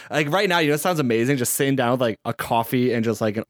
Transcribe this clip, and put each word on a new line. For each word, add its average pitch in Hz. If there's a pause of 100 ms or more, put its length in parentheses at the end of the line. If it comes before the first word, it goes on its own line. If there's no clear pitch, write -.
(100)
like, 147
right 196
now, 175
you 151
know, 147
it 147
sounds 180
amazing 120
just 120
sitting 139
down 123
with, 127
like, 113
a 117
coffee 123
and 117
just, 113
like, 107
an 110